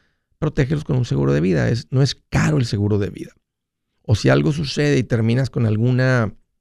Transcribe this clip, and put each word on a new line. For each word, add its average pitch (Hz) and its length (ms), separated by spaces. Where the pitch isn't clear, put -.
protégelos 147 460
con 139 140
un 123 80
seguro 139 280
de 147 80
vida. 156 280
Es, 120 200
no 135 140
es 135 100
caro 151 440
el 127 80
seguro 104 340
de 101 100
vida. - 220
O - 100
si - 160
algo 147 220
sucede 147 480
y 117 40
terminas 117 460
con 120 160
alguna 120 680